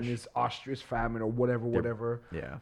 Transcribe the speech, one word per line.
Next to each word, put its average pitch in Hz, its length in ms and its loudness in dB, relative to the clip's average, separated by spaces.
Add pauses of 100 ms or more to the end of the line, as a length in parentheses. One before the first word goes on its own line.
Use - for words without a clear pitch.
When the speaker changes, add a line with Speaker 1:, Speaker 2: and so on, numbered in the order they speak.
Speaker 1:
British. 123 60 0
Speaker 2:
his 120 240 -4
Austrian 123 440 0
family 117 420 -2
or 110 60 0
whatever, 120 380 2
Speaker 1:
They're 120 60 0 (100)
Speaker 2:
whatever." 117 420 -2 (100)
Speaker 1:
Yeah. - 300 -6